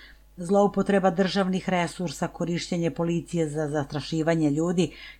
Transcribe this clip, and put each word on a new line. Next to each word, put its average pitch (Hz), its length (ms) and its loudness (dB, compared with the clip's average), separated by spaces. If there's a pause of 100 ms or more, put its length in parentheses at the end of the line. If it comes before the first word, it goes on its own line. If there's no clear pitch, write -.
(380)
zloupotreba 196 720 2
državnih 185 600 0
resursa, 175 580 -2
korišćenje 170 640 -2
policije 170 580 -2
za 151 180 -2
zastrašivanje 151 800 0
ljudi, 165 420 2 (280)